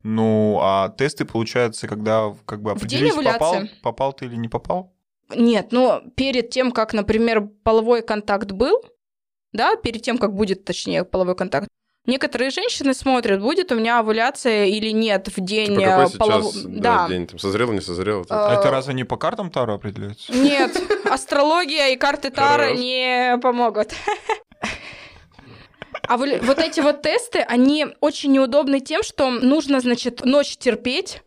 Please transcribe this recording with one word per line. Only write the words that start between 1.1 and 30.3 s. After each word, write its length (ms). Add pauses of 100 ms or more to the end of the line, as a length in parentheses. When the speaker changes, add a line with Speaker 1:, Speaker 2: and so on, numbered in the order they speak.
Speaker 1:
получается, 640
когда 460 (120)
как 160
бы 120
Speaker 2:
В 120
день 240
Speaker 1:
определить, 220
попал, 220
Speaker 2:
овуляции. 280
Speaker 1:
попал 300
ты 140
или 100
не 120
попал? 440 (420)
Speaker 2:
Нет, 380
но 300 (140)
перед 340
тем, 220
как, 220
например, 540 (160)
половой 380
контакт 500
был, 300 (720)
да, 240
перед 260
тем, 160
как 160
будет, 300
точнее, 400
половой 320
контакт, 320 (380)
некоторые 440
женщины 440
смотрят, 480
будет 300
у 20
меня 240
овуляция 680
или 260
нет 440
в 40
день, 360
Speaker 3:
Типа, 60
какой 320
Speaker 2:
э, 40
полово-, 340
Speaker 3:
сейчас, 120
да, 380
Speaker 2:
да. 60
Speaker 3:
день, 180
там, 120
созрел, 340
не 100
созрел, 360
вот 80
это. 80
Speaker 2:
Э, 120
Speaker 1:
А 140
это 100
разве 240
не 100
по 140
картам 320
Таро 240
определяется? 580
Speaker 2:
Нет, 480 (140)
Speaker 3:
<laughs> 160
Speaker 2:
астрология 800
и 80
карты 340
Таро 320
Speaker 3:
Хорош. 160
Speaker 2:
не 640
помогут. 480 (680)
<laughs> 80 (1400)
А 100
вы, 260
вот 160
эти 220
вот 220
тесты, 380
они 460 (140)
очень 320
неудобны 480
тем, 220
что 280
нужно, 500
значит, 440
ночь 320